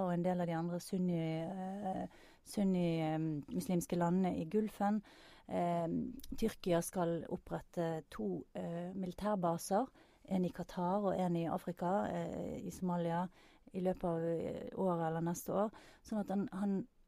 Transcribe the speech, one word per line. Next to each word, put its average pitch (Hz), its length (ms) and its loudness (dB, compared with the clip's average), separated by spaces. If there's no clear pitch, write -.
og 180 80 2
en 175 100 2
del 180 180 2
av 175 60 2
de 170 60 0
andre 170 280 0
sunni, 180 400 0
eh, 190 680 -4
sunni, 180 560 4
eh, 156 180 2
muslimske 170 800 0
landene 175 400 4
i 175 80 -2
Gulfen. 208 580 0
Ehm, 170 640 0
Tyrkia 180 460 2
skal 170 480 0
opprette 165 800 -4
to, 196 340 -4
eh, 175 400 -6
militærbaser, 185 920 0
en 185 160 2
i 175 60 0
Qatar 185 540 -2
og 180 160 2
en 175 160 2
i 165 100 0
Afrika, 185 640 0
eh, 170 560 -4
i 180 40 -6
Somalia, 175 580 0
i 190 80 -4
løpet 185 240 0
av, 165 200 2
eh, - 520 -2
året 175 300 2
eller 160 140 0
neste 170 320 -2
år. 202 180 2
Sånn 107 180 -4
at 98 80 -4
han, 196 240 0
han, 98 340 0